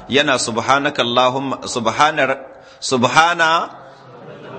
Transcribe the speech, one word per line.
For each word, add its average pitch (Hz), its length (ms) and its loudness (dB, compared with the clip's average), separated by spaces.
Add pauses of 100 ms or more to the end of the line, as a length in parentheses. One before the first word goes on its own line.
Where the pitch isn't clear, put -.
yana 135 300 2
subhanakallahumma, 127 1300 0
subhana, 135 720 0 (400)
subhana, 165 1040 2 (800)